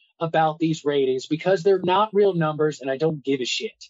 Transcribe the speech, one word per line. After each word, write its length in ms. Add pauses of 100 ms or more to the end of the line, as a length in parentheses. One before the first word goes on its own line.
(180)
about 400
these 240
ratings 440
because 360
they're 200
not 320
real 180
numbers 480
and 100
I 60
don't 260
give 200
a 20
shit. 460